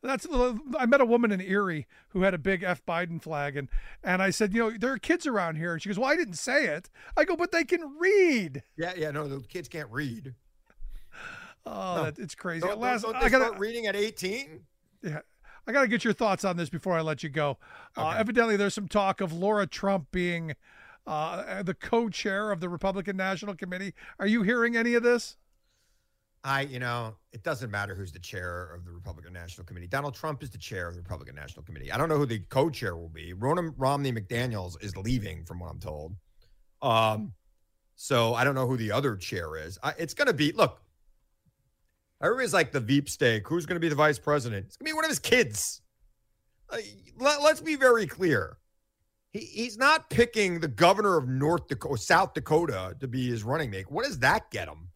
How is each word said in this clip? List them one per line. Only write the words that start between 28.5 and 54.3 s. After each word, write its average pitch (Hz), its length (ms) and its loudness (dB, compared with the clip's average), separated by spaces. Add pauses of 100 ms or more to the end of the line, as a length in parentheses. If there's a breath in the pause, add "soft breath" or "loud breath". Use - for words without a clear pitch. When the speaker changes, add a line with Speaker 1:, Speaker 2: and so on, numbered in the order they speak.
Speaker 2:
of 87 100 -16
the 87 80 -16
Republican 87 400 -16
National 87 320 -14
Committee. 87 220 -14
Donald 139 300 -4
Trump 156 260 -6
is 143 80 -14
the 101 80 -18
chair 90 300 -8
of 87 80 -10
the 87 60 -14
Republican 82 340 -12
National 73 280 -16
Committee. 78 280 -12
I 107 80 -4
don't 160 100 2
know 156 80 4
who 147 80 4
the 117 140 -2
co-chair 120 580 0
will 85 120 -12
be. 80 260 -12
Ronna 160 420 0
Romney 139 340 2
McDaniels 110 720 -4
is 95 140 -8
leaving, 98 480 -2
from 85 140 -10
what 87 100 -10
I'm 78 100 -12
told. 78 360 -10 (640)
Um, 110 520 2 (600)
so 117 380 2
I 120 100 2
don't 139 120 4
know 131 100 2
who 127 120 0
the 113 140 -2
other 123 240 2
chair 85 400 -6
is. 80 280 -10
I, 147 160 -2
it's 165 160 -4
gonna 277 180 4
be, 151 180 2
look, 190 300 2 (1400)
everybody's 226 320 2
like, 165 160 4
"The 139 80 0
Veep 139 280 2
steak. 113 400 2
Who's 160 200 -2
gonna 175 120 -2
be 165 100 0
the 151 40 0
vice 151 240 4
president?" 120 480 -2
It's - 120 -20
gonna 294 120 -8
be 311 40 -4
one 311 120 0
of 320 40 2
his 220 100 0
kids. - 640 2 (880)
Uh, 233 60 -6 (420)
let, 285 240 4
let's 311 180 6
be 311 140 -2
very 240 320 6
clear. 139 500 0 (720)
He, 214 120 -10
he's 214 360 -8
not 302 320 2
picking 214 500 2
the 160 80 -2
governor 180 500 6
of 131 100 0
North 139 400 0
Daco-, 135 320 -4
South 175 340 4
Dakota 139 640 0
to 135 80 -8
be 123 220 -2
his 117 140 -4
running 135 260 -2
mate. 95 220 -8
What 202 140 -4
does 247 140 -4
that 151 300 2